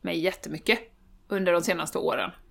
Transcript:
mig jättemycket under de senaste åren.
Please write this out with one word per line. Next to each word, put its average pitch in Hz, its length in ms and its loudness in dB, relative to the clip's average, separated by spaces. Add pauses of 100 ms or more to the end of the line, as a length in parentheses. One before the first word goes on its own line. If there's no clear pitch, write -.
mig 170 180 -2
jättemycket 180 600 0 (480)
under 190 260 2
de 170 80 4
senaste 165 360 0
åren. - 340 0 (200)